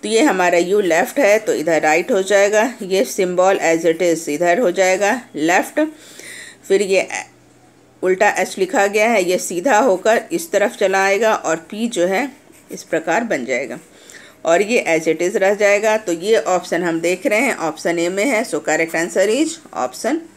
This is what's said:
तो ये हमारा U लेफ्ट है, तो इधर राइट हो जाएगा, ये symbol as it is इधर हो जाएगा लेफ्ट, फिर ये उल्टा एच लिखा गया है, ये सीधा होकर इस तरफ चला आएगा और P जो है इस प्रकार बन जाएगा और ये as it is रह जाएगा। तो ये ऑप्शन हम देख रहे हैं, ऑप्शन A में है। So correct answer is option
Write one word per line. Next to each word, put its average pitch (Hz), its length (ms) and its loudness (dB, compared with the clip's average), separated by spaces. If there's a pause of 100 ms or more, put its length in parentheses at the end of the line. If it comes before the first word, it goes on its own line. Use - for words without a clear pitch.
तो 208 60 -8
ये 220 140 2
हमारा 180 360 4
U 180 240 2
लेफ्ट 180 360 0
है, 269 200 4
तो 175 160 -2
इधर 151 280 0
राइट 165 300 2
हो 190 100 2
जाएगा, 202 400 2 (200)
ये 190 240 0
symbol 180 580 2
as 165 220 2
it 165 160 2
is 165 260 0
इधर 175 320 0
हो 208 100 2
जाएगा 190 500 0 (160)
लेफ्ट, 170 440 0 (880)
फिर 196 140 2
ये 190 240 0 (960)
उल्टा 185 260 2 (100)
एच 185 200 -4
लिखा 196 280 0
गया 214 240 0
है, 214 140 2
ये 175 140 0
सीधा 180 400 0
होकर 220 440 2 (100)
इस 165 200 -6
तरफ 202 240 0
चला 190 280 0
आएगा 208 300 2
और 160 380 -4
P 220 180 -4
जो 175 160 0
है 208 240 -2 (420)
इस - 100 -14
प्रकार 170 420 -2
बन 160 200 -4
जाएगा 127 340 -6 (640)
और 175 180 4
ये 220 260 0
as 160 200 0
it 160 140 0
is 180 140 -2
रह 190 180 2
जाएगा। 208 420 2
तो 214 160 -4
ये 196 280 0
ऑप्शन 180 420 -2
हम 165 180 -2
देख 180 260 -2
रहे 208 140 0
हैं, 254 160 0
ऑप्शन 165 420 -4
A 170 120 0
में 196 140 -2
है। 240 200 0
So 151 240 -6
correct 160 340 -2
answer 185 280 0
is 311 280 0 (260)
option 285 360 -4 (160)